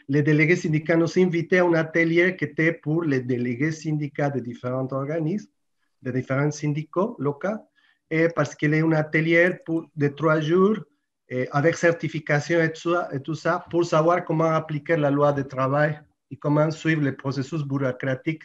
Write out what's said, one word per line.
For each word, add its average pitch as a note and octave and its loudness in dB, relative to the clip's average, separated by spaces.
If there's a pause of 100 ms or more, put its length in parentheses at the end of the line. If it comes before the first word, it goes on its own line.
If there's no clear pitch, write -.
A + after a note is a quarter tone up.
les D3 2
délégués D#3 4
syndicaux E3 0
nous E3 0
invitaient E3+ 2
à F3+ 4
un E3+ 4
atelier E3 2
qui D3+ -4
était D#3+ 0
pour D#3+ -2
les C#3 0
délégués B2 -2
syndicaux D3+ -4
de B2+ -4
différents B2 -6
organismes, D#3 -4 (500)
de B2+ -8
différents C3+ -2
syndicats D#3 -4
locaux, F3+ -4 (520)
et D#3+ 2
parce D3+ -2
qu'il D3+ 0
est D#3 2
un D#3+ 2
atelier D#3+ 2 (160)
pour, E3 -4 (100)
de C#3+ 0
trois D#3 0
jours, F#3+ 4 (500)
et B2+ -4
avec D3+ 2
certification E3 0
et D#3+ 0
tout E3+ -4
ça, F3 -2
et C3+ -6
tout D#3 -8
ça, E3+ -4
pour E3+ 2
savoir E3+ 2
comment D#3+ 0
appliquer D#3 -2
la C#3+ 2
loi C#3+ 4
de C#3 -2
travail C#3 0 (280)
et C3 -14
comment D3+ 2
suivre D#3+ 0
le C3+ 0
processus C#3 -6
bureaucratique C3+ -4